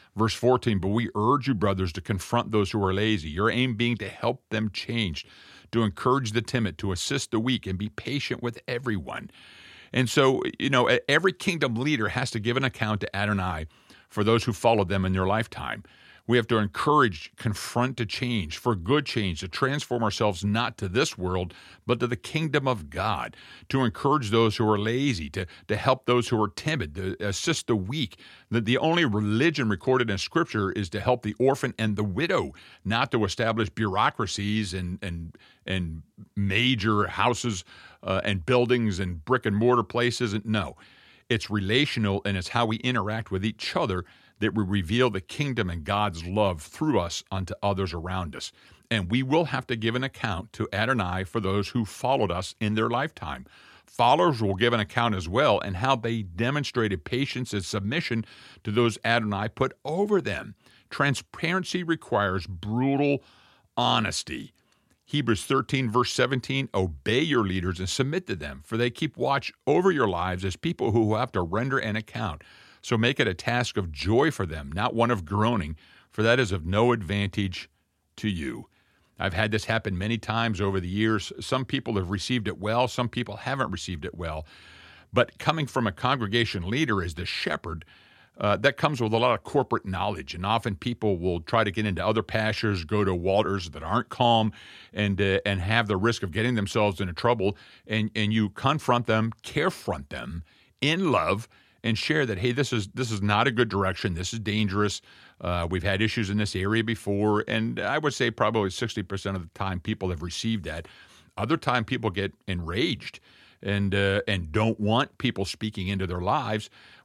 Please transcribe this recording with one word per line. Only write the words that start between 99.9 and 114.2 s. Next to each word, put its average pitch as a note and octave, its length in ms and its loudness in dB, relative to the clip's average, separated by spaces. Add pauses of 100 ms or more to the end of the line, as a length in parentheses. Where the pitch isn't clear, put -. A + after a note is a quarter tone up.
them C#2 320 -10 (380)
in D#3+ 320 2
love, G2 340 0 (380)
and A2+ 140 0
share D3+ 260 0
that, G#2 140 -2
"Hey, B2 140 0
this C3 200 0
is, G#2+ 220 0
this A#2+ 160 -4
is G#2 100 -2
not G#2+ 280 4
a - 20 2
good A#2 180 2
direction. F#2+ 460 -2
This F#2 180 -4
is A#2 60 -6
dangerous. G#2 640 0 (380)
Uh, F2 280 -2
we've F2 140 -2
had G2 180 0
issues G#2+ 300 0
in G#2 80 0
this G#2 160 -2
area G#2+ 300 0
before." G#2 640 0
And A2+ 320 -2
I A2 180 -2
would D3+ 160 0
say A#2+ 160 2
probably G#2+ 400 2
sixty A2 320 -4
percent F#2+ 340 -4
of F2+ 60 -6
the E2 60 -12 (100)
time F#2 220 -2
people G#2 300 -4
have D#2+ 120 -4
received G2 420 -4
that. D#2 220 -8 (500)
Other B2 200 0
time B2 280 0
people A2+ 260 -2
get G2 240 -4 (120)
enraged F2+ 720 -4 (460)
and, G2+ 320 0
uh, G2 320 2